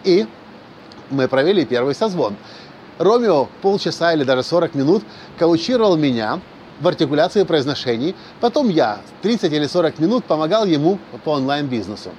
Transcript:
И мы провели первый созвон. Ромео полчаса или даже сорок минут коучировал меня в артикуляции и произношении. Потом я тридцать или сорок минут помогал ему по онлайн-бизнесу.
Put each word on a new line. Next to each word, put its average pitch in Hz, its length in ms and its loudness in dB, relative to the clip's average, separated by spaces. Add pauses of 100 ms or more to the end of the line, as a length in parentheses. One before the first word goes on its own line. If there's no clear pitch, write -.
И 190 240 2 (800)
мы 131 160 0
провели 151 380 2
первый 123 320 0
созвон. 180 400 -2 (640)
Ромео 185 480 2 (120)
полчаса 170 520 0
или 156 100 2
даже 127 220 0
сорок 165 320 0
минут 160 260 2 (340)
коучировал 175 600 2
меня 127 420 0 (400)
в 143 80 -2
артикуляции 165 540 0
и 180 40 2
произношении. 139 720 -2 (260)
Потом 240 280 0
я 117 320 0 (200)
тридцать 196 320 0
или 151 140 0
сорок 165 320 -2
минут 202 280 0
помогал 165 380 0
ему 170 360 2 (240)
по 156 60 -4
онлайн-бизнесу. 131 880 -4